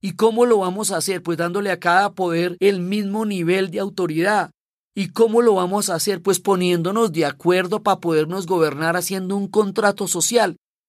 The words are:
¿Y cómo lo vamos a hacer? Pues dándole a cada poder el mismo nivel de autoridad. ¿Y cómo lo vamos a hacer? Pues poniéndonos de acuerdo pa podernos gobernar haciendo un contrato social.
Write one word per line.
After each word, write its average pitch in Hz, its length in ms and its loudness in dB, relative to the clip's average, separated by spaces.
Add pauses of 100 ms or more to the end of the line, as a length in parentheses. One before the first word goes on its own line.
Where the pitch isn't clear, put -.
¿Y 190 120 -6
cómo 226 340 2
lo 233 120 4
vamos 190 340 -4
a 185 40 0
hacer? 175 280 -4
Pues 170 140 -4
dándole 185 340 -2
a 175 80 -4
cada 185 320 2
poder 175 480 -2
el 196 180 2
mismo 202 480 -4
nivel 185 460 0
de 202 80 -6
autoridad. 185 720 -2 (420)
¿Y 190 140 -4
cómo 226 340 2
lo 226 120 4
vamos 190 360 -2
a 170 60 -2
hacer? 175 260 -4
Pues 185 160 2
poniéndonos 185 720 0
de 156 160 0
acuerdo 180 560 0
pa 190 160 2
podernos 170 480 -2
gobernar 165 500 0
haciendo 185 380 -4
un 202 140 -4
contrato 202 580 0
social. 185 500 0 (320)